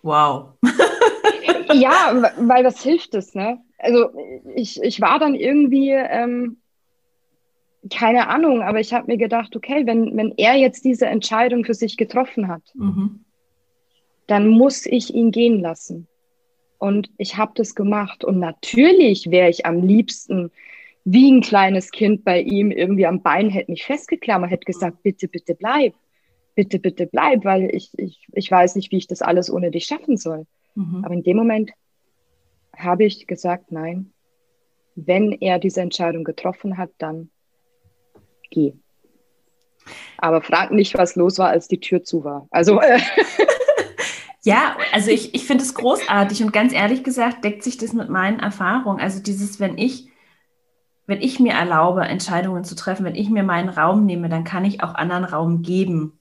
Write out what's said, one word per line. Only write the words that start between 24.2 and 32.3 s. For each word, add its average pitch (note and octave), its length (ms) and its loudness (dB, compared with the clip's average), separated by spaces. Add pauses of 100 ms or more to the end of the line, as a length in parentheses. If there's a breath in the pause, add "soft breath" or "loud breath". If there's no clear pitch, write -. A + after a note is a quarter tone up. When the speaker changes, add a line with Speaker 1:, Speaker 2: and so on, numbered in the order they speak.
Speaker 2:
hätte F3+ 160 -6
gesagt, F3 360 -8
„Bitte, F#3+ 260 -4
bitte E3+ 260 -8
bleib. B3 400 -2 (600)
Bitte, G3 240 -2
bitte F3+ 280 -4
bleib, G3 380 0
weil F#3+ 300 0
ich, - 240 -10
ich, - 340 -12
ich G3+ 180 -6
weiß F3+ 260 4
nicht, F#3+ 160 -6
wie F#3+ 60 0
ich - 100 -6
das F3+ 140 -8
alles F3 280 0
ohne F3 200 -2
dich E3+ 160 -8
schaffen D4 300 -4
soll.“ D#3+ 300 -8 (280)
Speaker 1:
Mhm. F3+ 300 -8
Speaker 2:
Aber F3 100 -8
in F3 80 -4
dem F#3 140 2
Moment A3 360 0 (1040)